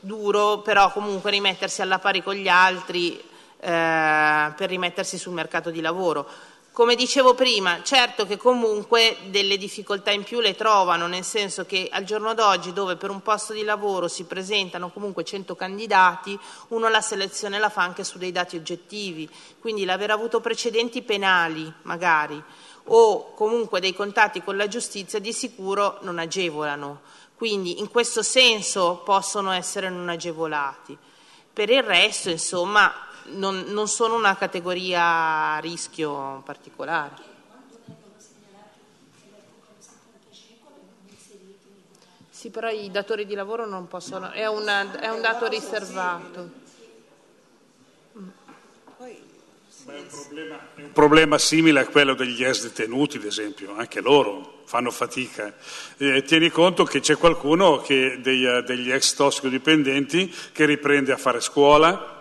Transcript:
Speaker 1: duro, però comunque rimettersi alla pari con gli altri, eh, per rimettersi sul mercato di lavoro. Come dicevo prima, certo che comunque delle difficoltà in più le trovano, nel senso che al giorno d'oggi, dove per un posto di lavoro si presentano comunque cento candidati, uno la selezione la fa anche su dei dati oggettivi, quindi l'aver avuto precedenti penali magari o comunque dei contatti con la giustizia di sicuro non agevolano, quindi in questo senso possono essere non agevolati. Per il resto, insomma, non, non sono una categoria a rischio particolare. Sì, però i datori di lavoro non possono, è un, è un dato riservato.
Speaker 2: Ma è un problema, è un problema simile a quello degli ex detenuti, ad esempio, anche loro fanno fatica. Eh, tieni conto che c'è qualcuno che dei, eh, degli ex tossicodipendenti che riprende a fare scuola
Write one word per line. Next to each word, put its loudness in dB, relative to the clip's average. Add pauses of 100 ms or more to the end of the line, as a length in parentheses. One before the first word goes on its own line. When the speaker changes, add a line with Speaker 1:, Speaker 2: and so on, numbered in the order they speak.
Speaker 1:
duro, 0
però 4
comunque -4
rimettersi -2
alla 0
pari 0
con -4
gli -4
altri, 2 (340)
eh, 2
per -4
rimettersi -4
sul -10
mercato -4
di -8
lavoro. -2 (420)
Come 4
dicevo 6
prima, 2
certo 2
che -4
comunque 2 (140)
delle 2
difficoltà -6
in -2
più -4
le 2
trovano, 4
nel -6
senso -4
che -4
al -6
giorno -4
d'oggi, 2
dove -4
per -8
un -8
posto -2
di -6
lavoro -2
si -8
presentano -6
comunque -8
cento -10
candidati, 0 (300)
uno 0
la 4
selezione -6
la 2
fa -6
anche -4
su -12
dei -6
dati -4
oggettivi, -10 (320)
quindi -4
l'aver -2
avuto -2
precedenti -2
penali 0 (100)
magari 0 (440)
o 6
comunque 0
dei -2
contatti 0
con -6
la 0
giustizia -8
di -8
sicuro -4
non -6
agevolano, -6 (340)
quindi -4
in -6
questo 0
senso 2
possono 0
essere -4
non -8
agevolati. -6 (520)
Per -2
il 6
resto, 2
insomma, 0 (340)
non, -6
non -2
sono 0
una 2
categoria -2
a -6
rischio -8
particolare. -10 (4000)
Sì, -20
però -8
i -8
datori -6
di -8
lavoro -8
non -10
possono, -12
è -6
un, -4 (340)
è -6
un -6
dato 0
riservato. -8 (3250)
Speaker 2:
Ma -18
è -14
un -18
problema, -16 (140)
è -20
un -18
problema 8
simile 4
a 0
quello 4
degli -2
ex 0
detenuti, -4
ad -10
esempio, -8
anche -8
loro 2
fanno -2
fatica. -8 (460)
Eh, 2
tieni 4
conto 4
che -2
c'è 2
qualcuno 4
che 0
dei, 0
eh, 2
degli -4
ex 0
tossicodipendenti 2 (220)
che 2
riprende 2
a 2
fare 0
scuola 6